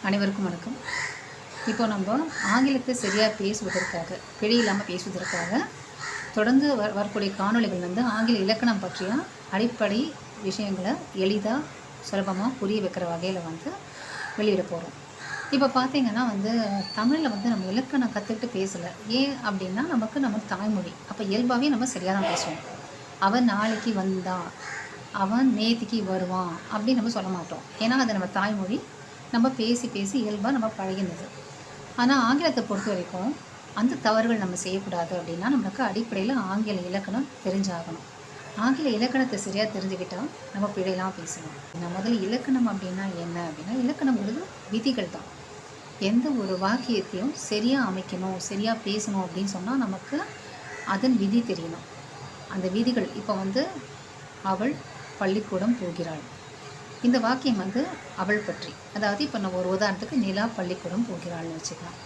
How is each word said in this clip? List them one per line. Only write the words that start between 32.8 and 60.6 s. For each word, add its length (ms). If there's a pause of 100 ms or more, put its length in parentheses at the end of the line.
வரைக்கும் 460 (380)
அந்த 280
தவறுகள் 340
நம்ம 200
செய்யக்கூடாது 600
அப்படின்னா, 240
நமக்கு 420
அடிப்படையில 520
ஆங்கில 460
இலக்கணம் 460 (180)
தெரிஞ்சாகணும். 640 (500)
ஆங்கில 320
இலக்கணத்தை 500
சரியா 260
தெரிஞ்சுக்கிட்டா 540 (340)
நம்ம 240
பிழையெல்லாம் 440
பேசலாம். 380 (220)
நான் 160
முதல்ல 260
இலக்கணம் 460
அப்படின்னா 520
என்ன 280
அப்படின்னா, 260
இலக்கணம்ங்கிறது 680 (280)
விதிகள் 420
தான். 160 (720)
எந்த 280
ஒரு 300
வாக்கியத்தையும் 760
சரியா 540
அமைக்கணும், 480
சரியா 480
பேசணும் 400
அப்படின்னு 200
சொன்னா, 300
நமக்கு 480 (640)
அதன் 320
விதி 300
தெரியணும். 380 (600)
அந்த 200
விதிகள், 480
இப்ப 180
வந்து, 320 (760)
"அவள் 320 (440)
பள்ளிக்கூடம் 600
போகிறாள்." 560 (680)
இந்த 160
வாக்கியம் 380
வந்து 300 (300)
அவள் 220
பற்றி. 340 (220)
அதாவது, 300
இப்ப 140
நம்ம 200
ஒரு 200
உதாரணத்துக்கு 340
நிலா 440
பள்ளிக்கூடம் 540